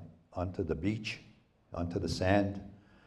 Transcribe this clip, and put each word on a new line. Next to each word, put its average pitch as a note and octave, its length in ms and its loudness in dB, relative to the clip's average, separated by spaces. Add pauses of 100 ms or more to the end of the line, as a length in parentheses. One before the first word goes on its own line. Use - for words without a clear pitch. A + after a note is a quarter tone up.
(320)
onto F2+ 300 -2
the D#2 120 0
beach, G#2 460 -2 (520)
onto F2 260 -2
the E2+ 100 -2
sand, F#2+ 520 4 (460)